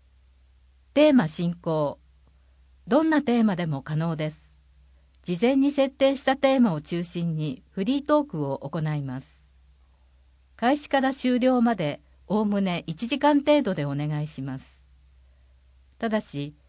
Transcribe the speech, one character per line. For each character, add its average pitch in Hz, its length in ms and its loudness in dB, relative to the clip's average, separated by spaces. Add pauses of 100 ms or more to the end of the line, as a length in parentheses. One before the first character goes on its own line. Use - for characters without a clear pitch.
(920)
テ 196 180 6
ー - 40 6
マ 196 140 4
進 170 260 -4
行。 156 440 -4 (880)
ど 269 160 2
ん 320 80 2
な 302 120 2
テ 240 180 2
ー 220 40 4
マ 202 120 2
で 175 100 -2
も 139 160 -4
可 156 140 -6
能 160 200 -2
で 156 140 -4
す。 - 280 -18 (640)
事 175 180 -4
前 254 160 2
に 277 160 2
設 277 220 0
定 269 220 2
し 269 60 -8
た 269 140 0
テ 269 200 2
ー 262 40 4
マ 220 140 4
を 151 60 -4
中 170 240 -6
心 170 320 -4
に 151 340 -6
フ 190 140 -6
リ 269 160 -2
ー 285 40 -10
ト 302 180 2
ー 294 80 -12
ク 151 160 -4
を 135 120 -6
行 156 220 -8
い 151 220 -2
ま 131 180 -8
す。 - 300 -20 (1080)
開 254 200 2
始 294 120 -8
か 277 120 2
ら 269 120 0
終 254 280 0
了 254 200 4
ま 233 140 4
で、 147 260 -4 (260)
お 208 140 0
お 220 40 0
む 202 160 0
ね 180 260 -2
一 170 220 -8
時 277 100 -2
間 294 220 4
程 294 220 4
度 190 120 -2
で 147 100 -2
お 143 100 -4
願 151 280 -4
い 151 40 -6
し 139 160 -12
ま 135 160 -8
す。 - 180 -20 (1200)
た 233 100 -4
だ 214 120 -2
し、 143 340 -8 (140)